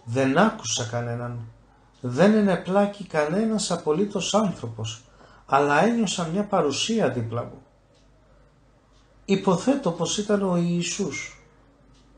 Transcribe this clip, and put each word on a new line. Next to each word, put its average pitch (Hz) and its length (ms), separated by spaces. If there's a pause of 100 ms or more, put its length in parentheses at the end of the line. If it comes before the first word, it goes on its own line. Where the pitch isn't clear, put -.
Δεν 131 340
άκουσα - 540
κανέναν. 120 480 (640)
Δεν 139 320
ενεπλάκη 202 680
κανένας 190 680
απολύτως 175 640
άνθρωπος, 117 680 (420)
αλλά 143 380
ένιωσα 214 440
μια 185 160
παρουσία 180 680
δίπλα 117 340
μου. - 180 (1600)
Υποθέτω 190 680
πως 165 260
ήταν 208 260
ο 185 120
Ιησούς. 175 880 (760)